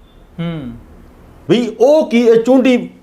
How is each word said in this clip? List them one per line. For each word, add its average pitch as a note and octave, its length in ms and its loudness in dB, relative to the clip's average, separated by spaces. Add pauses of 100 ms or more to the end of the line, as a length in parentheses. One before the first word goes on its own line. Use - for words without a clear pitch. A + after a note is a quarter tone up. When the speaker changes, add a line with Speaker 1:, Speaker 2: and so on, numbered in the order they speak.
(400)
Speaker 1:
ਹੂੰ। D#3+ 320 -10 (760)
Speaker 2:
ਵੀ A3 300 -2
ਉਹ D4 300 2
ਕੀ, A#3 120 0
ਇਹ A3+ 220 2
ਚੁੰਡੀ, B3+ 460 0 (140)